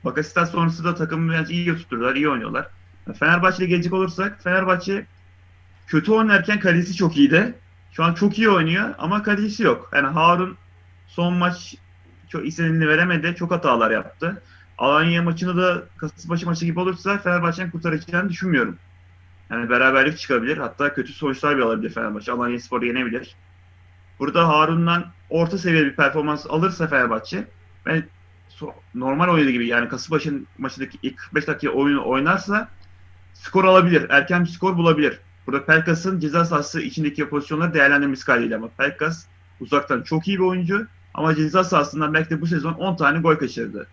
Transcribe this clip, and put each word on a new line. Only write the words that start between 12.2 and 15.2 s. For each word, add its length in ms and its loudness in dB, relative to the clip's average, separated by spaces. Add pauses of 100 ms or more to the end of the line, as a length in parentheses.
çok 180 -6
istediğini 400 0
veremedi. 520 2
Çok 120 -4
hatalar 400 2
yaptı. 500 -4 (360)
Alanya 460 2